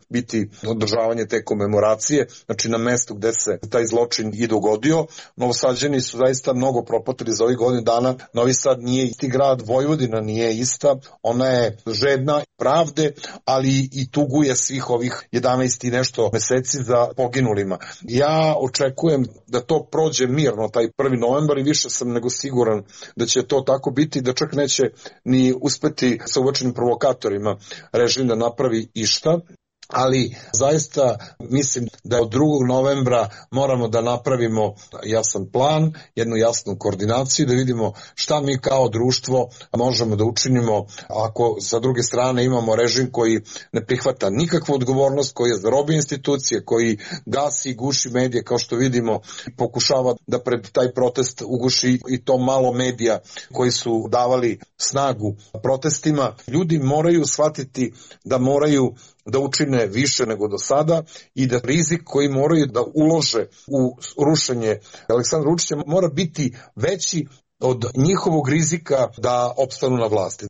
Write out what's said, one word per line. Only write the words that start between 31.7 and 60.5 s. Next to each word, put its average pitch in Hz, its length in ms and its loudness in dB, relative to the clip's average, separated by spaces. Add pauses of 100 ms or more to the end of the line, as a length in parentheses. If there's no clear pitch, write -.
da 120 160 0
od 113 100 0
drugog 139 360 2
novembra 127 600 2 (220)
moramo 127 380 0
da 113 120 0
napravimo 117 760 0 (300)
jasan 107 480 -2
plan, 156 400 2 (220)
jednu 113 220 -2
jasnu 110 420 0
koordinaciju, 113 680 0
da 123 80 2
vidimo 120 380 0 (220)
šta 151 260 -2
mi 139 180 0
kao 131 300 2
društvo 123 600 0 (280)
možemo 117 400 0
da 104 80 2
učinimo 113 600 0 (220)
ako 110 520 0
sa 113 200 -2
druge 123 220 0
strane 123 420 0
imamo 113 320 2
režim 120 360 2
koji 113 280 2 (320)
ne 110 140 -4
prihvata 123 440 0
nikakvu 156 440 0
odgovornost, 135 600 2
koji 120 160 0
je 101 120 0
zarobio 143 320 2
institucije, 143 680 -2
koji 113 340 2 (280)
gasi 139 440 -4
i 123 40 -4
guši 127 340 -4
medije, 123 360 0
kao 120 140 -2
što - 180 -4
vidimo, 120 440 0 (360)
pokušava 127 580 0 (120)
da 123 120 -2
pred 120 340 -4
taj 123 200 0
protest 127 540 -2
uguši 127 520 0 (100)
i 127 160 -4
to 131 140 2
malo 127 340 2
medija 117 460 0 (340)
koji 127 180 2
su 113 400 -2
davali 123 480 2 (180)
snagu 110 600 -2 (260)
protestima. 135 720 0 (140)
Ljudi 165 300 0
moraju 156 460 2
shvatiti 135 680 -2 (320)
da 127 140 0
moraju 139 560 2 (320)
da 113 120 0
učine 135 480 0
više 123 400 0
nego 107 220 -2
do 98 100 -4